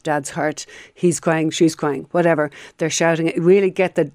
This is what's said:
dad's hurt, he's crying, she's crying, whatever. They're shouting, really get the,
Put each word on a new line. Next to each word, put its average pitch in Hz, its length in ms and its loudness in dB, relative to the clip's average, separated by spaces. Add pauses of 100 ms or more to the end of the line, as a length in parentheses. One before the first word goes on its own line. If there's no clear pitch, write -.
dad's 147 280 -4
hurt, 151 340 -6 (280)
he's - 280 -2
crying, 160 280 0
she's 160 260 2
crying, 147 360 -6
whatever. 165 400 0 (260)
They're 160 120 -4
shouting, 165 480 0
really 185 340 4
get 185 240 -2
the, 160 200 0